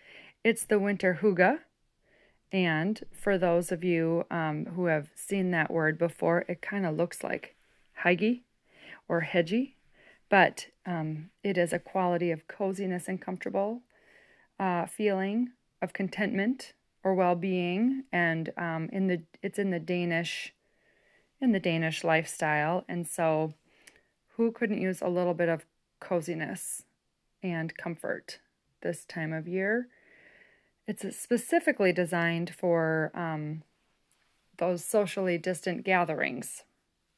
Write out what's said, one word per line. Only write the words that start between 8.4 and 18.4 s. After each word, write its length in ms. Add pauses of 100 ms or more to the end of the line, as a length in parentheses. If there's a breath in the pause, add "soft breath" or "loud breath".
or 140
hedgie, 520 (540 soft breath)
but, 380 (180)
um, 460 (140)
it 120
is 160
a 60
quality 540
of 160
coziness 600
and 120
comfortable, 600 (760 soft breath)
uh, 280
feeling 680 (280)
of 120
contentment 800 (320)
or 100
well-being, 1000
and, 440